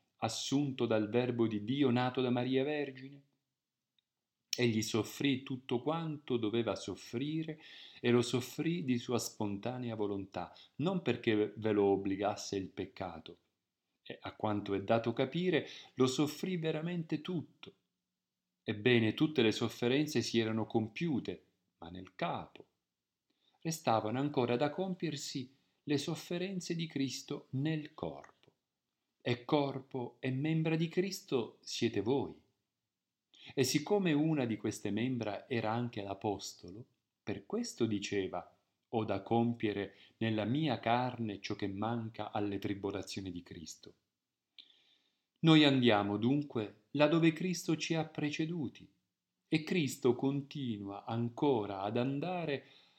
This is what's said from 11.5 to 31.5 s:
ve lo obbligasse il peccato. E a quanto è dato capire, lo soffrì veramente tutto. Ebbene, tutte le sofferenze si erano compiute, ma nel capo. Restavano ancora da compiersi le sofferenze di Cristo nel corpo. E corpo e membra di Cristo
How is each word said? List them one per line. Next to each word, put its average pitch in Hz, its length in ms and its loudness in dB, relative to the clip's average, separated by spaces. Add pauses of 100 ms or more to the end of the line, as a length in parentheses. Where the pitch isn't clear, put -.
ve 110 160 0
lo 101 120 6
obbligasse 98 720 2
il 92 120 -4
peccato. 87 720 -10 (640)
E - 180 -12
a - 120 -10
quanto 101 420 -2
è 98 80 -2
dato 117 300 2
capire, 170 540 0 (280)
lo 127 120 4
soffrì 151 520 0
veramente 160 640 -2
tutto. - 540 -6 (880)
Ebbene, 110 520 4
tutte 151 280 2
le 110 100 6
sofferenze 123 720 0
si 113 160 0
erano 110 280 0
compiute, 110 800 -2 (340)
ma 82 100 -16
nel 92 260 -14
capo. 135 520 -6 (960)
Restavano 117 580 0
ancora 131 380 2
da 147 140 0
compiersi 151 800 -6 (360)
le 143 120 2
sofferenze 175 760 -4
di 165 120 -2
Cristo 139 640 -4
nel 147 420 -2
corpo. 71 400 -8 (920)
E 120 240 -2
corpo 135 720 -2
e 131 120 -2
membra 160 460 0
di 165 120 0
Cristo 170 720 -2